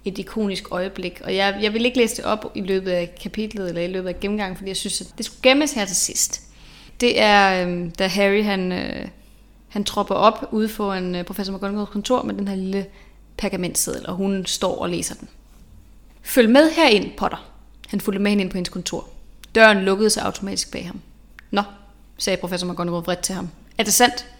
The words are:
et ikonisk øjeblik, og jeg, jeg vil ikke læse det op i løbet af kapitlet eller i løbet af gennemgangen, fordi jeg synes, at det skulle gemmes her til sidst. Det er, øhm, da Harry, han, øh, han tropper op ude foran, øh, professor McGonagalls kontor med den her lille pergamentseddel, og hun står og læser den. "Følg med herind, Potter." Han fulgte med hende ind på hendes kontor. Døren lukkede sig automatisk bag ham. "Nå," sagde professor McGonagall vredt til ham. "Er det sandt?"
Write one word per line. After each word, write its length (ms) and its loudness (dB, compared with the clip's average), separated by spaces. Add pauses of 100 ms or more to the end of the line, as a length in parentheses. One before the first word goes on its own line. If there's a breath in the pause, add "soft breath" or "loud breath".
et 120 -6
ikonisk 540 -6
øjeblik, 520 -6
og 120 -2
jeg, 260 2
jeg 120 2
vil 120 0
ikke 120 2
læse 200 4
det 80 -8
op 300 -2
i 60 -6
løbet 300 0
af 300 -2
kapitlet 480 -6
eller 120 -4
i 60 -2
løbet 220 -4
af 100 -8
gennemgangen, 380 -2
fordi 120 -10
jeg 80 -6
synes, 240 -4
at 60 -14 (100)
det 80 -8
skulle 160 -14 (100)
gemmes 220 4
her 120 -2
til 100 -6
sidst. 460 -2 (600 loud breath)
Det 200 4
er, 460 6
øhm, 240 -4
da 160 -2
Harry, 360 4
han, 280 0
øh, 360 -6 (640 soft breath)
han 140 -4
tropper 320 -2
op 360 2
ude 180 0
foran, 460 -4
øh, 80 -4
professor 300 -8
McGonagalls 360 -4
kontor 340 0
med 120 -4
den 120 -4
her 80 -4
lille 300 -4 (520 soft breath)
pergamentseddel, 680 -4
og 80 -6
hun 300 -2
står 300 -2
og 140 -4
læser 260 -4
den. 120 -18 (920)
"Følg 280 6
med 220 8
herind, 460 4
Potter." 340 -6 (360)
Han 140 -4
fulgte 200 -2
med 100 2
hende 120 2
ind 80 -4
på 60 -6
hendes 120 -4
kontor. 400 -8 (460)
Døren 280 8
lukkede 260 2
sig 140 0
automatisk 480 -6
bag 160 -8
ham. 120 -12 (520)
"Nå," 100 2 (560)
sagde 200 0
professor 300 -6
McGonagall 380 -4
vredt 140 -2
til 160 -4
ham. 140 -8 (280)
"Er 60 2
det 100 2
sandt?" 320 4 (140)